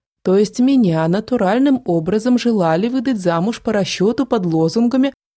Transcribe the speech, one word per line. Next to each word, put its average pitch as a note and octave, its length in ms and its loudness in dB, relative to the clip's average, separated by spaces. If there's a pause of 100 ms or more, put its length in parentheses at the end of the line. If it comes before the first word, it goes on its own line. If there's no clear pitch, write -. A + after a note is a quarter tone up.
(240)
То F#3 120 2
есть G#3 240 0
меня G#3+ 480 2
натуральным A3+ 800 0
образом G#3 540 0
желали G3 500 0
выдать B3+ 300 -2
замуж F3 420 -2
по A3+ 100 -4
расчету G#3+ 540 -2
под F#3 220 -2
лозунгами A3+ 640 0 (220)